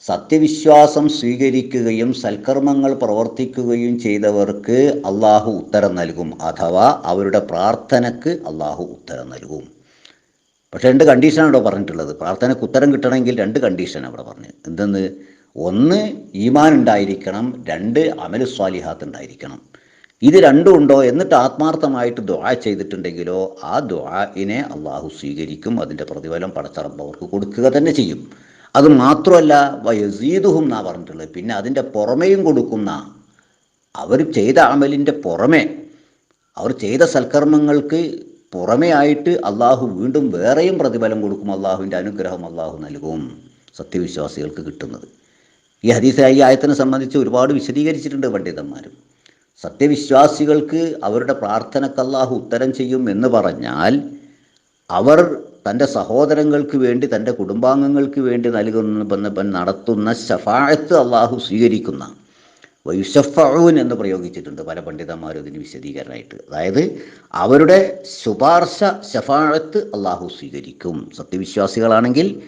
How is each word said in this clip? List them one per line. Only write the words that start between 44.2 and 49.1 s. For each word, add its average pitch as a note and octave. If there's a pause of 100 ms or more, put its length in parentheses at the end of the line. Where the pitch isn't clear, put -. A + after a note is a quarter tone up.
കിട്ടുന്നത്. - (760)
ഈ A2+
ഹദീസ്, C3
ഈ C3+
ആയത്തിനെ C3+
സംബന്ധിച്ച് C3
ഒരുപാട് B2+
വിശദീകരിച്ചിട്ടുണ്ട് C#3
പണ്ഡിതന്മാരും. F2+ (720)